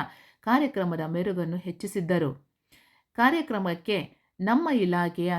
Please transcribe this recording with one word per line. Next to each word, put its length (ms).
ಕಾರ್ಯಕ್ರಮದ 600
ಮೆರುಗನ್ನು 560
ಹೆಚ್ಚಿಸಿದ್ದರು. 960
ಕಾರ್ಯಕ್ರಮಕ್ಕೆ 1000
ನಮ್ಮ 320
ಇಲಾಖೆಯ 680